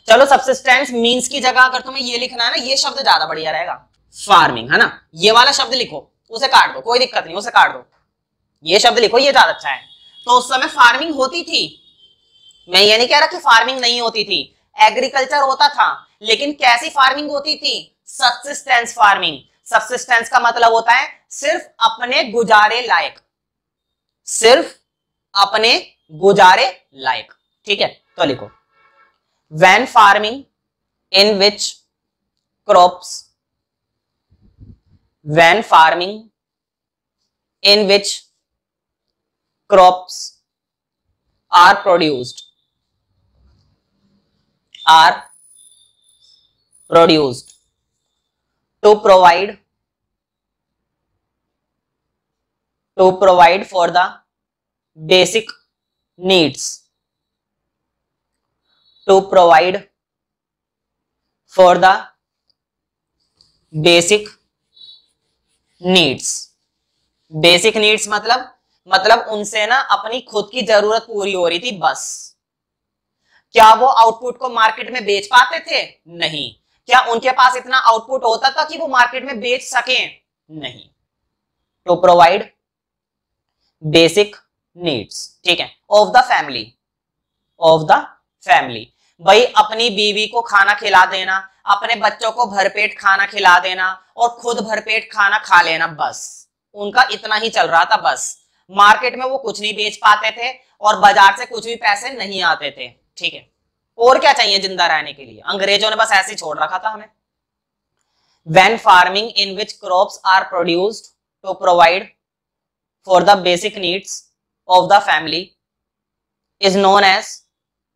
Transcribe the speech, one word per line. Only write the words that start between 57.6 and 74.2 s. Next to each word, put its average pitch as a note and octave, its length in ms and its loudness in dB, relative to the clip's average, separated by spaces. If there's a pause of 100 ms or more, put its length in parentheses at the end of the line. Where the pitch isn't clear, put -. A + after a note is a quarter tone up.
to G3 160 6
provide F3+ 540 4 (1800)
for F3+ 220 6
the F#3 180 4 (1800)
basic E3+ 540 0 (1500)
needs। F3 460 -2 (1040)
Basic F3 440 2
needs G#3+ 320 0
मतलब, G#3+ 400 -4 (400)
मतलब G#3+ 420 2
उनसे G#3+ 360 -6
ना B3 120 0 (140)
अपनी A3+ 300 -6
खुद G#3 300 -8
की G3+ 120 -6
जरूरत G#3+ 400 0
पूरी G3+ 280 -8
हो F3+ 160 -2
रही E3+ 120 -4
थी B3 180 -8
बस। D#3 240 -4 (1500)
क्या A3 200 8
वो A#3+ 120 2
आउटपुट A#3 520 0